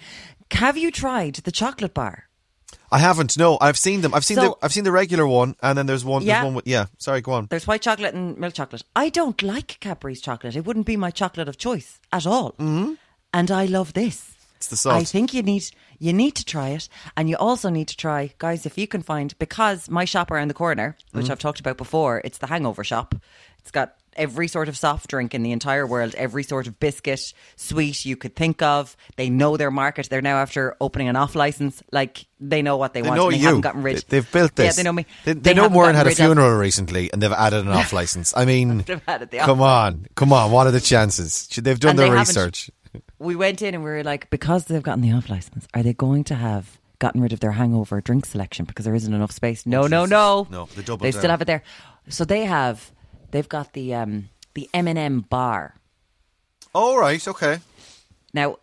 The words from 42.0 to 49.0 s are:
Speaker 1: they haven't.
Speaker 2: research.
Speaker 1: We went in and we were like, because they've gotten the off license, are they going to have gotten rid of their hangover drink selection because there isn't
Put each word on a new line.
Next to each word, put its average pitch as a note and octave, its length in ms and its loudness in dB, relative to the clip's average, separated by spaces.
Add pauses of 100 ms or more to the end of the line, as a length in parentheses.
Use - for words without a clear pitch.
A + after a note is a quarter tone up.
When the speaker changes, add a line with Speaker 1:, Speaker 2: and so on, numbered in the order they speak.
Speaker 1:
they A#2+ 80 6
haven't. A#2+ 180 4
Speaker 2:
research. F2+ 360 -2 (480)
Speaker 1:
We F3 160 -4
went F#3+ 260 -2
in G3 140 -4
and D#3 80 -8
we D3+ 80 -6
were D3+ 120 -4
like, C#3+ 280 -6
because E3 340 0
they've D#3+ 160 -2
gotten B2+ 200 -2
the A2+ 100 4
off A#2+ 180 0
license, - 460 -10
are A#2 80 0
they A#2+ 100 0
going C#3 320 0
to D3 100 -4
have A2 440 -6 (200)
gotten B2 220 0
rid A#2 120 0
of A2 80 -6
their G#2+ 100 0
hangover A2+ 500 0
drink C3 240 0
selection F#2+ 400 -8
because G#2 200 -10
there A2 100 -2
isn't A2 180 -4